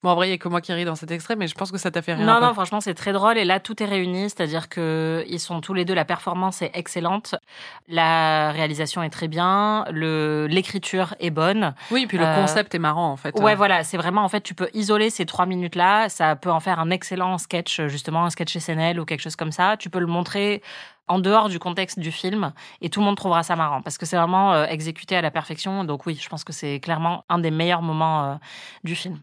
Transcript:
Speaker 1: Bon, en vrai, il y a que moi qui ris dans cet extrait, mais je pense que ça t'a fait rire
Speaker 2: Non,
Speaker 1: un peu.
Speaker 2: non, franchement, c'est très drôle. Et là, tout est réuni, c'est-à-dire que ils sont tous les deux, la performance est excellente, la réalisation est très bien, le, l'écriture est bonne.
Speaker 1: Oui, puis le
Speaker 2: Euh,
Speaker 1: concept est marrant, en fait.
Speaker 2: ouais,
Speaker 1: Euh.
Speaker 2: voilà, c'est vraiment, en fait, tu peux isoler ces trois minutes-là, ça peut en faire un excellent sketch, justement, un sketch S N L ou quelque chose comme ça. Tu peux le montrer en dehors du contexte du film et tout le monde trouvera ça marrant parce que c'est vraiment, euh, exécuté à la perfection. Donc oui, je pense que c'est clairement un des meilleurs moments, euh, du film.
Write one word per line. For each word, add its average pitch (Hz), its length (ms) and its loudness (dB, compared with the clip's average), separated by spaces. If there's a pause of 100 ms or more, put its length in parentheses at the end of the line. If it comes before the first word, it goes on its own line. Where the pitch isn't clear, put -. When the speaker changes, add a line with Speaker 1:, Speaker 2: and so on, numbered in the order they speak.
Speaker 1:
Bon, 185 100 2
en 175 40 6
vrai, 185 140 2
il - 20 0
y - 20 0
a 180 40 -2
que 175 100 -8
moi 175 140 0
qui 180 100 -8
ris 175 140 -2
dans 165 100 -2
cet 156 160 -10
extrait, 170 240 -4
mais 190 120 -2
je 156 80 -6
pense 190 160 -6
que 190 60 -6
ça 180 140 -2
t'a 170 100 -2
fait 170 120 -4
rire 214 120 0
Speaker 2:
Non, 220 100 8
Speaker 1:
un 233 40 6
peu. 240 60 6
Speaker 2:
non, 240 80 4
franchement, 208 260 -2
c'est 202 140 -4
très 202 180 -4
drôle. 208 260 4
Et 214 60 2
là, 185 160 4
tout 214 240 -6
est - 20 0
réuni, 190 440 0
c'est-à-dire 160 400 -4
que 160 580 -2
ils 170 140 -6
sont 170 180 -6
tous 190 140 -8
les 185 100 0
deux, 185 100 0
la 165 120 2
performance 180 560 -2
est 165 120 -4
excellente, 180 640 -4 (540)
la 160 600 4
réalisation 156 520 -2
est 156 60 -2
très - 180 -6
bien, 196 640 2
le, 156 580 0
l'écriture 185 720 0
est 170 120 -2
bonne. 165 420 0 (180)
Speaker 1:
Oui, 254 160 2
puis 190 100 -2
le 170 80 4
Speaker 2:
Euh, 160 100 4
Speaker 1:
concept 151 400 2
est 165 40 0
marrant, 160 320 0
en 135 60 -6
fait. 135 220 -4
Speaker 2:
ouais, 214 140 6
Speaker 1:
Euh. - 20 6
Speaker 2:
voilà, 190 280 4
c'est 175 140 -4
vraiment, 175 260 2
en 185 60 2
fait, 208 120 -2
tu 202 120 -10
peux 180 200 -4
isoler 214 360 2
ces 190 160 -2
trois 175 200 0
minutes-là, 185 640 2
ça 156 260 2
peut 175 160 -2
en 165 80 4
faire 175 200 0
un 160 120 2
excellent 185 460 -2
sketch, - 500 -4
justement, 156 380 -2
un 170 40 2
sketch 165 260 -4
S 170 140 -6
N 160 100 0
L 170 200 0
ou 156 60 -6
quelque 156 160 -6
chose 156 140 -8
comme 156 160 -4
ça. 190 260 2
Tu 190 120 -12
peux 185 100 -4
le 175 80 0
montrer 202 540 0 (460)
en 185 120 2
dehors 208 300 4
du 175 100 -4
contexte 180 400 -4
du 160 120 -4
film 185 420 -2 (280)
et 170 80 -4
tout 202 100 -4
le 208 60 4
monde 202 120 2
trouvera 170 240 2
ça 165 140 0
marrant 151 260 0
parce - 160 -10
que - 80 -12
c'est 170 100 -4
vraiment, 185 380 4
euh, 151 140 6
exécuté 160 480 -4
à 175 60 4
la 156 100 0
perfection. 185 520 -4
Donc 147 220 -4
oui, 160 160 -4
je - 80 -14
pense 156 140 -10
que 156 100 -14
c'est 143 260 -6
clairement 165 500 -2
un 175 100 2
des 165 120 0
meilleurs 165 300 2
moments, 160 500 0
euh, 139 40 -6 (480)
du 170 120 -6
film. 170 280 -8